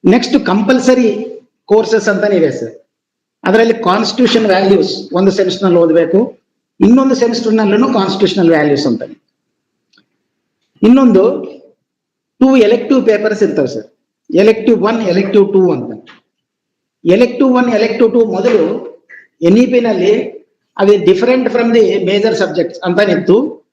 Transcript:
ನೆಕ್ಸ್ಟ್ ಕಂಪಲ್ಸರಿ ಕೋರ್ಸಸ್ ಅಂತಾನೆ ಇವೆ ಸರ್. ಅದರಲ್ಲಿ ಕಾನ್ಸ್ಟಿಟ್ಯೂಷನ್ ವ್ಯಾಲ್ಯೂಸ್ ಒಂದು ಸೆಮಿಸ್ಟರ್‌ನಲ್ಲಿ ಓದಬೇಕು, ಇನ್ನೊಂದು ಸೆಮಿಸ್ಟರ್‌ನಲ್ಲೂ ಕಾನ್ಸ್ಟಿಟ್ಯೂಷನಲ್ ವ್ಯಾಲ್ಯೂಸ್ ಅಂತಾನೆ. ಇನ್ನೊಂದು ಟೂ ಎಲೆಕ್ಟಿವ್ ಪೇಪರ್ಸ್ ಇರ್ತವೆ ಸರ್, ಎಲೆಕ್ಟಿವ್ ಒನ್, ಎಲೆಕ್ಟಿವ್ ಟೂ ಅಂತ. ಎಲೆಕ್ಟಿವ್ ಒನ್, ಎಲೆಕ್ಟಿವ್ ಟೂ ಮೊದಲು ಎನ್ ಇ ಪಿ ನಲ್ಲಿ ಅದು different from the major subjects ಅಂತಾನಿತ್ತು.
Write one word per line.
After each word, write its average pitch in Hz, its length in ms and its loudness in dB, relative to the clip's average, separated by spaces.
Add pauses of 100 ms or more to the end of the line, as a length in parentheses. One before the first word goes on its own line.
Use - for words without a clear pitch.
ನೆಕ್ಸ್ಟ್ 233 420 0
ಕಂಪಲ್ಸರಿ 240 640 0 (540)
ಕೋರ್ಸಸ್ 214 440 0
ಅಂತಾನೆ 202 280 0
ಇವೆ 151 140 0
ಸರ್. 117 220 -10 (720)
ಅದರಲ್ಲಿ 226 300 2
ಕಾನ್ಸ್ಟಿಟ್ಯೂಷನ್ 220 720 -2
ವ್ಯಾಲ್ಯೂಸ್ 196 680 0
ಒಂದು 190 180 2
ಸೆಮಿಸ್ಟರ್‌ನಲ್ಲಿ 185 480 0
ಓದಬೇಕು, 170 600 0 (420)
ಇನ್ನೊಂದು 262 340 4
ಸೆಮಿಸ್ಟರ್‌ನಲ್ಲೂ 220 760 0
ಕಾನ್ಸ್ಟಿಟ್ಯೂಷನಲ್ 190 560 0
ವ್ಯಾಲ್ಯೂಸ್ 151 380 0
ಅಂತಾನೆ. 120 360 -6 (1600)
ಇನ್ನೊಂದು 226 600 4 (960)
ಟೂ 262 160 4
ಎಲೆಕ್ಟಿವ್ 233 500 2
ಪೇಪರ್ಸ್ 208 360 0
ಇರ್ತವೆ 151 240 -2
ಸರ್, 113 200 -10 (440)
ಎಲೆಕ್ಟಿವ್ 220 520 2
ಒನ್, 226 200 -2
ಎಲೆಕ್ಟಿವ್ 196 500 0
ಟೂ 185 200 2
ಅಂತ. 113 340 -10 (1000)
ಎಲೆಕ್ಟಿವ್ 240 480 2
ಒನ್, 247 180 0
ಎಲೆಕ್ಟಿವ್ 220 420 0
ಟೂ 233 120 2
ಮೊದಲು 202 680 -4 (500)
ಎನ್ 185 160 4
ಇ 254 80 4
ಪಿ 247 140 0
ನಲ್ಲಿ 214 640 -2 (340)
ಅದು 202 160 2
different 202 560 0
from 233 240 -2
the 226 120 2 (140)
major 202 340 0
subjects 170 520 -4
ಅಂತಾನಿತ್ತು. 185 880 0